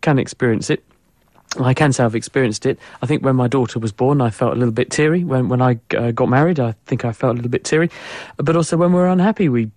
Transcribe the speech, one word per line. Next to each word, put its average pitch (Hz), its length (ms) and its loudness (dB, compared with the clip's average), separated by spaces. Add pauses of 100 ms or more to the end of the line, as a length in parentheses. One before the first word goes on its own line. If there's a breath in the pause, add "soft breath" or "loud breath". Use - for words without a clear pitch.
can 139 160 2
experience - 520 -2
it. - 140 -4 (760)
I 127 120 2
can 147 200 2
say 131 100 0
I've 117 140 0
experienced 120 500 -2
it. - 140 -2 (200 loud breath)
I 127 60 -4
think 151 160 -2
when 131 140 2
my 123 100 2
daughter 123 320 0
was 110 140 -4
born, 139 280 2
I 117 100 2
felt - 240 -2
a - 20 -4
little 120 180 0
bit 120 160 -2
teary. 156 320 2
When, 131 260 0
when 127 140 0
I, 123 160 2 (180)
uh, 120 140 -2
got 120 180 0
married, 147 300 2
I 117 160 -2 (120)
think - 180 -4
I 117 80 -4
felt 120 220 -2
a - 20 -4
little 120 140 -6
bit - 120 -2
teary. 165 280 0 (480 loud breath)
But 160 180 0
also 170 200 0
when 175 160 2
we're 180 140 4
unhappy, 185 420 2
we 117 280 0